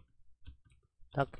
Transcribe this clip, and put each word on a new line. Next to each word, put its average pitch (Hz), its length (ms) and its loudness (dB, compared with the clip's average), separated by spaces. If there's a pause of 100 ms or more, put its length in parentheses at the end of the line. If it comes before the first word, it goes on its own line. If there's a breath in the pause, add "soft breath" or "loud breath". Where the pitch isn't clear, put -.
(1120)
닥터 - 280 4